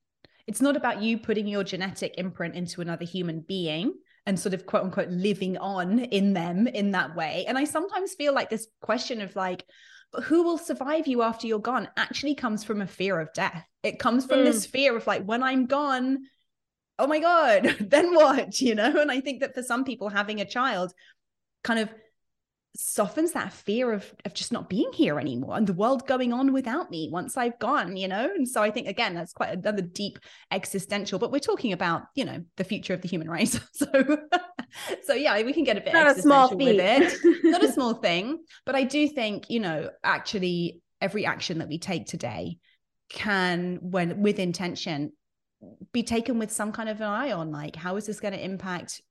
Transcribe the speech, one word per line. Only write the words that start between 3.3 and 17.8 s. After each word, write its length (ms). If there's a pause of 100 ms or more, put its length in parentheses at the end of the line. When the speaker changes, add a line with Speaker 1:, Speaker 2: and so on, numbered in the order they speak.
Speaker 1:
being 520 (320)
and 160
sort 140
of 100
quote 200
unquote 260
living 480
on 400
in 340
them 340
in 260
that 220
way. 320
And 120
I 60
sometimes 500
feel 180
like 160
this 180 (140)
question 400
of, 160
like, 300 (440)
"But 140
who 200
will 140
survive 480
you 140
after 260
you're 120
gone?" 280 (120)
actually 360
comes 300
from 160
a 60
fear 340
of 140
death. 340 (140)
It 160
comes 260
from 200
this 220
Speaker 2:
Mm. 40
Speaker 1:
fear 260
of, 100
like, 180
"When 180
I'm 240
gone, 640 (680)
oh 80
my 120
God, 440
<laughs> 180